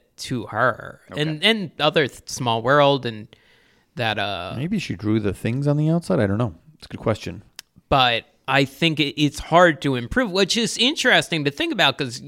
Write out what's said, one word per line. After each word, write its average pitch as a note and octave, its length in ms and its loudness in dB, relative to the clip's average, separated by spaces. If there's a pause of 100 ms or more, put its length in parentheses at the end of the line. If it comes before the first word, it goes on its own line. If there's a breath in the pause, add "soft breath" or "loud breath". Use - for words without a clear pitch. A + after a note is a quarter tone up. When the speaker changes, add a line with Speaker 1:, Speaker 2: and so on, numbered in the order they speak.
(180)
Speaker 1:
to A#2 300 -6
her - 540 -2 (100)
Speaker 2:
Okay. D3 100 -6
Speaker 1:
and, D#3 220 -4
and G#3 360 0
other D3+ 280 2
th-, - 220 -12
Small A#2 320 -2
World C#3 440 4
and A2 220 -10 (680 soft breath)
that, A2 220 -2
uh, F#2+ 400 -4
Speaker 3:
Maybe F3 220 -4
she - 160 -6
drew G#2+ 240 0
the G#2 140 -2
things C3 340 -4
on D3 100 2
the D3+ 120 2
outside. E3+ 300 0
I G#2 80 2
don't G2+ 100 0
know. B2 180 -2 (220)
It's - 80 -20
a - 40 -20
good - 100 -12
question. G2+ 440 -4 (440)
Speaker 1:
But B2 380 2 (220)
I C3+ 180 4
think D#3 340 0
it, C#3+ 220 0
it's C#3+ 180 0
hard E3+ 440 4
to C#3 120 2
improve, F3 360 -2
which F#3+ 260 2
is - 200 -2
interesting G3+ 680 2
to C#3+ 60 -6
think E4 200 -4
about D#3+ 260 0
'cause A#2 300 -6